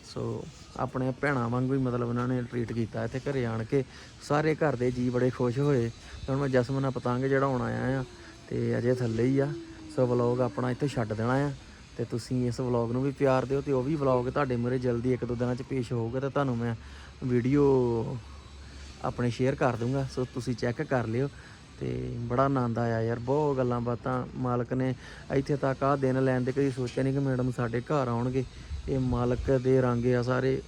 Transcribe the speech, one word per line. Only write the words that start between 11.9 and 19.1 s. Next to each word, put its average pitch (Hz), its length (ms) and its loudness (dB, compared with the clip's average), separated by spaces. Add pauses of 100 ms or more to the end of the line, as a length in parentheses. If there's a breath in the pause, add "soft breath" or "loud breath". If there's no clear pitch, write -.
ਤੇ 123 60 -2
ਤੁਸੀਂ 123 440 -2
ਇਸ 120 120 -2
ਵਲੌਗ 120 320 0
ਨੂੰ 127 120 0
ਵੀ 139 80 0
ਪਿਆਰ 131 340 4
ਦਿਓ 135 160 0
ਤੇ 143 100 -2
ਉਹ 131 120 2
ਵੀ 151 120 0
ਵਲੌਗ 131 340 2
ਤੁਹਾਡੇ 131 260 0
ਮੂਹਰੇ 123 240 0
ਜਲਦੀ 123 340 2
ਇੱਕ 120 120 -2
ਦੋ 120 100 -2
ਦਿਨਾਂ 123 200 0
'ਚ 123 60 -10
ਪੇਸ਼ 123 320 -4
ਹੋਊਗਾ 117 260 -2
ਤੇ 135 100 -2
ਤੁਹਾਨੂੰ 131 280 0
ਮੈਂ 117 180 -2 (480 loud breath)
ਵੀਡੀਓ 127 960 4 (840 loud breath)
ਆਪਣੇ 123 260 0